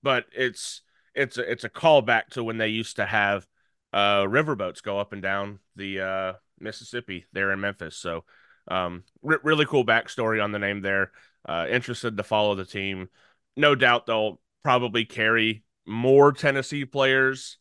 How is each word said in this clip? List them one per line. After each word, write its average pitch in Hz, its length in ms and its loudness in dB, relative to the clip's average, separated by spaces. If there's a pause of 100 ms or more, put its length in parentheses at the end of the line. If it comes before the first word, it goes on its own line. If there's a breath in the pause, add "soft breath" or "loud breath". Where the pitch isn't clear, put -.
But 131 240 0 (100)
it's, - 460 -6 (320)
it's 135 240 -2
a, 110 120 -4
it's 120 140 -8
a 113 60 -8
callback 127 600 4
to 120 120 -6
when 113 140 -4
they 110 100 0
used 110 280 -4
to 104 100 -2
have, 101 400 0 (480)
uh, 101 300 2
riverboats 110 580 -2
go 101 160 -6
up 101 160 -6
and 98 80 -12
down 98 380 -6 (160)
the, 98 240 -8
uh, 95 320 -4 (260)
Mississippi 107 760 -12
there 98 200 -2
in 98 80 -4
Memphis. 98 360 -8
So, 85 280 -8 (440 soft breath)
um, 90 360 -4 (180)
re-, 151 200 0
really 151 220 2
cool 135 220 2
backstory 113 560 0
on 101 100 -2
the 104 60 -4
name 101 240 -2
there. 98 300 0 (360 soft breath)
Uh, 82 220 -2
interested 117 460 -4
to 101 80 -6
follow 104 320 2
the 92 100 -8
team. 98 420 -8 (480 soft breath)
No 147 180 4
doubt 120 300 4
they'll 107 340 -2 (240)
probably 120 440 0
carry 110 580 0 (220)
more 131 460 6
Tennessee 139 520 -2
players 131 760 0